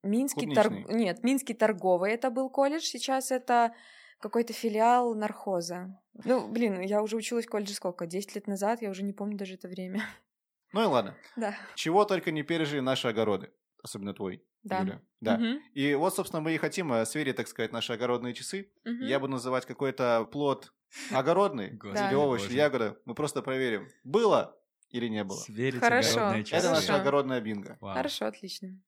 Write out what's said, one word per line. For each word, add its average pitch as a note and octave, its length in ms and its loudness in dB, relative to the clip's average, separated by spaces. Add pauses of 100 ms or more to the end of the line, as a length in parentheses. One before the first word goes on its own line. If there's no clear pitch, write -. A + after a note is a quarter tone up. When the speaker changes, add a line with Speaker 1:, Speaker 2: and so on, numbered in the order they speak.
Speaker 1:
Минский G#3+ 520 0
торг-, G#3+ 180 8
Speaker 2:
Клубничный? G#3 320 -4
Speaker 1:
нет, F3 200 -2
Минский B3+ 300 0
торговый F#3+ 600 2
это B3 160 -2
был C4 180 -2
колледж, C#4 360 0
сейчас C4 480 -2
это A#3+ 420 2 (460)
какой-то A#3 320 -2
филиал A#3 640 4
нархоза. F#3+ 880 -4 (240)
Ну, A#3+ 240 2
блин, A3 320 0
я G#3 220 2
уже A3 140 -2
училась A3+ 300 -2
в - 40 -16
колледже G3+ 240 -4
сколько? F3+ 320 -6
Десять F3+ 300 -6
лет G3+ 100 -8
назад, G#3 360 0
я G3+ 80 -4
уже F#3+ 120 -8
не G3+ 100 -4
помню G3+ 240 -6
даже F#3+ 180 -8
это F#3 140 -16
время. F#3 320 -8
<laughs> - 240 -10 (480)
Speaker 2:
Ну G#3 100 2
и A3 40 4
ладно. A#2+ 280 2 (220)
Speaker 1:
Да. G#3+ 180 -4 (220)
Speaker 2:
Чего F#3+ 280 4
только F#3 280 0
не D3+ 100 -2
пережили D3 380 0
наши C3 260 2
огороды, G#2 460 2 (300)
особенно G2+ 300 -8
твой, F#2 300 -6 (220)
Speaker 1:
Да. G3 160 -2
Speaker 2:
Юля. F#3+ 200 -4 (200)
Да. A3 180 2
Speaker 1:
Мгм. A#3+ 220 -2 (140)
Speaker 2:
И C#3+ 200 2
вот, F3+ 220 2
собственно, E3+ 260 -4
мы D#3+ 120 -2
и D3+ 40 -2
хотим, D#3+ 340 -2
э, A2+ 140 2
сверить, C3+ 300 -2
так A2+ 100 -4
сказать, A2+ 260 -4
наши A2+ 200 -4
огородные A#2+ 420 -2
часы. - 380 -10 (120)
Speaker 1:
Мгм. A#3 220 -6
Speaker 2:
Я C3+ 140 2
буду C3+ 120 -4
называть B2+ 340 -2
какой-то B2 680 0
плод C#3+ 400 -2 (400)
огородный C#3+ 580 2
Speaker 3:
Господи G2+ 380 -4
Speaker 2:
или - 60 0
Speaker 1:
Да. C#3 40 4
Speaker 2:
овощ, C3 240 4
Speaker 3:
боже. G2+ 140 -4
Speaker 2:
ягода. C3 480 2
Мы A#2+ 100 -8
просто D3 280 -2
проверим, C3 460 -2 (140)
было F3 540 4 (340)
или A#2+ 180 -4
не G#2+ 140 -2
было. G2 160 -6
Speaker 3:
Сверить B2 420 -4
Speaker 1:
Хорошо. A#3 360 4
Speaker 3:
огородные - 280 2
часы. D3+ 120 -2
Speaker 2:
Это F3 140 4
наша D#3 160 2
Speaker 1:
Хорошо. C#3+ 160 2
Speaker 2:
огородная C3+ 380 2
бинго. G#2+ 400 -6
Speaker 3:
Вау. G2 140 -8
Speaker 1:
Хорошо, - 320 -4
отлично. - 420 -10 (200)